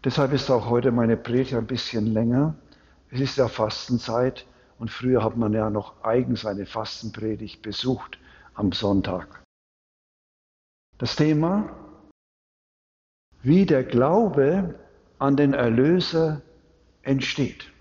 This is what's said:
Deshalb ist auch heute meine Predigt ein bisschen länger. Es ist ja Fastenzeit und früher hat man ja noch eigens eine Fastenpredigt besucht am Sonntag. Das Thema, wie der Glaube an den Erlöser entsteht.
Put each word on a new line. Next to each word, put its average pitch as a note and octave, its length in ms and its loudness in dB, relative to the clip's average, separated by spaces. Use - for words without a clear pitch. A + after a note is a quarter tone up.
Deshalb C3+ 300 0
ist C3+ 180 -2
auch A2 180 2
heute A#2+ 220 2
meine A#2 240 4
Predigt B2+ 380 -2
ein A2+ 120 -2
bisschen A2+ 420 -4
länger. A#2+ 480 0
Es B2 120 -6
ist C3+ 160 -2
ja B2 100 2
Fastenzeit A#2+ 960 -2
und A#2 120 -8
früher B2 320 0
hat A2 140 -2
man G#2+ 160 0
ja A2 160 0
noch - 340 -6
eigens B2 420 0
eine G2 200 -6
Fastenpredigt A2 960 -10
besucht - 580 -6
am G2 200 -2
Sonntag. F#2+ 680 -2
Das - 200 -4
Thema, D#3+ 520 2
wie E3+ 240 6
der C#3 180 4
Glaube D#3+ 960 2
an C#3 160 2
den C#3 180 4
Erlöser D3+ 880 2
entsteht. - 800 -4